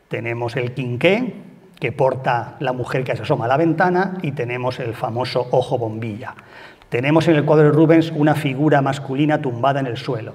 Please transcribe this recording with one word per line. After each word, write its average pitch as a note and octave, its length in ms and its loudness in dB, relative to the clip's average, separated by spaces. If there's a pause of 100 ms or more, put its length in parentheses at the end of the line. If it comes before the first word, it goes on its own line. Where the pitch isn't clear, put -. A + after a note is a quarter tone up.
Tenemos A#2 480 -6
el B2 180 -4
quinqué, E3+ 600 0 (440)
que A#2 140 -4
porta C3 680 -2
la C3 140 -4
mujer B2+ 320 -4
que B2 100 -4
se A2+ 80 -8
asoma B2 220 -2
a A#2 40 -2
la C3 80 2
ventana, F3+ 680 0
y D3 100 -4
tenemos B2 480 -6
el A2+ 140 -6
famoso B2 580 -4
ojo C3 260 2
bombilla. A2 560 -8 (540)
Tenemos D3+ 380 2
en E3 80 6
el D3 100 4
cuadro D3+ 200 6
de D3 80 6
Rubens D#3 420 6
una D3+ 220 4
figura C#3+ 440 2
masculina C#3 640 0
tumbada C3+ 380 0
en C3+ 60 -4
el A#2 100 -6
suelo. A2 380 -6